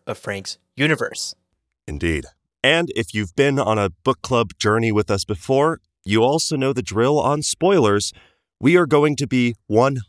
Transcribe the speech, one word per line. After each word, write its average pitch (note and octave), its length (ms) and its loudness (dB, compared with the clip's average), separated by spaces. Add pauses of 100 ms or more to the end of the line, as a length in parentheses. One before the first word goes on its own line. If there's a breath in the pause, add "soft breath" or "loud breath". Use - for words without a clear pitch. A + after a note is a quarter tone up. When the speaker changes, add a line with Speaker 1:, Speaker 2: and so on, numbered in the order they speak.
Speaker 1:
of A2 120 -8
Frank's G2 400 -12 (180)
universe. - 600 -4 (520)
Speaker 2:
Indeed. D2+ 380 -4 (380)
And D#3+ 320 2
if A2 180 -4
you've G#2 220 -6
been C#3 220 2
on A2 220 0
a G2 100 0
book - 320 -4
club A#2 380 -2
journey A2 320 0
with G#2 180 0
us G2 160 -2
before, C#3 540 -2 (240)
you G#2+ 200 2
also D3+ 340 0
know C3+ 160 0
the A#2+ 100 -4
drill A#2+ 360 0
on D3 240 -2
spoilers. D#3 680 2 (480 soft breath)
We D#3+ 180 4
are F3 80 4
going D3 300 2
to C#3 100 -4
be A#2+ 300 0 (100)
one B2 320 2 (120)